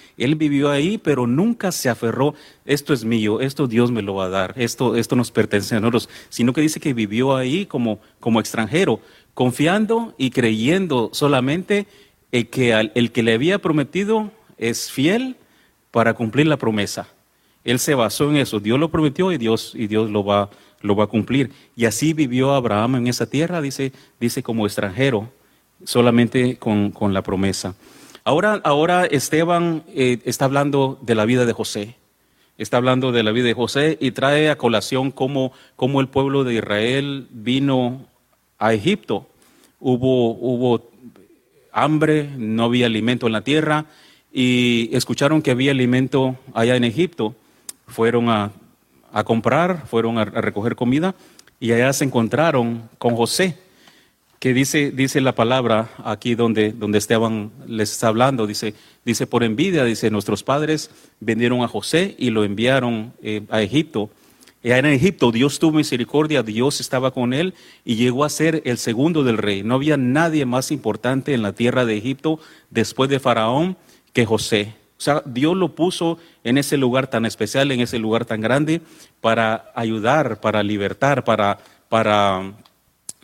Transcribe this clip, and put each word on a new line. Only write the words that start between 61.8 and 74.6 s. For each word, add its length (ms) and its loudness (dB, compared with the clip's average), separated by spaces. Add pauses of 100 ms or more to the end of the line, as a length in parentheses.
y 140 -2
lo 120 0
enviaron, 800 0
eh, 280 -6
a 120 0
Egipto". 480 -2 (520)
Y 100 -2
allá 80 4
en 80 2
Egipto 440 2
Dios 280 0
tuvo 180 2
misericordia, 640 0
Dios 400 -2
estaba 300 -2
con 220 -2
él 200 -2 (320)
y 100 -2
llegó 300 2
a 40 -2
ser 360 0
el 140 -2
segundo 440 0
del 140 2
rey. 240 -2
No 140 0
había 200 0
nadie 500 0
más 260 -2
importante 640 -2
en 80 -2
la 100 -4
tierra 320 0
de 120 0
Egipto 420 -4 (320)
después 400 0
de 80 2
Faraón 580 0 (340)
que 140 2
José. 480 0 (240)